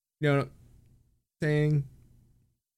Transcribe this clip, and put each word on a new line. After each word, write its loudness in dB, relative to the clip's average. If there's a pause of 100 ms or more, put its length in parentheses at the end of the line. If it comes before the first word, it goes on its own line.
(200)
You 0
know 2
what -2
I'm -16 (880)
saying? 0 (960)